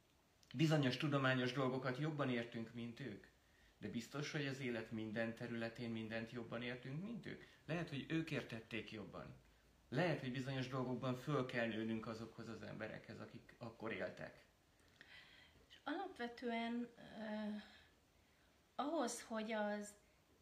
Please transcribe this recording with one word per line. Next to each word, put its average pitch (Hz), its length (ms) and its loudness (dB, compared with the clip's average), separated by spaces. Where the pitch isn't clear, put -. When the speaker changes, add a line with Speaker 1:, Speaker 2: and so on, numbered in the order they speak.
Speaker 1:
Bizonyos 143 420 8
tudományos 131 560 6
dolgokat 131 460 2
jobban 147 320 2
értünk, 117 440 -2
mint 117 260 -6
ők. 107 260 -8
De 104 80 -2
biztos, 120 420 -2
hogy 147 160 2
az 135 140 -2
élet 117 300 0
minden 113 440 0
területén 117 560 -2
mindent 113 420 -2
jobban 117 300 -4
értünk, 131 400 -4
mint 214 240 -4
ők? - 160 -6
Lehet, 160 220 0
hogy 139 200 -2
ők 160 220 2
értették 113 600 -2
jobban. 98 420 -6
Lehet, 156 320 4
hogy 127 120 0
bizonyos 135 360 0
dolgokban 127 480 2
föl 131 300 2
kell 120 200 2
nőnünk 110 400 0
azokhoz 110 420 -6
az 104 140 -6
emberekhez, 104 580 -6
akik 107 380 -12
akkor 113 340 -6
éltek. - 520 -6
Speaker 2:
És - 160 -20
alapvetően, 240 1120 -2
ö, 214 600 -4
ahhoz, 277 480 2
hogy 220 300 -2
az 208 420 0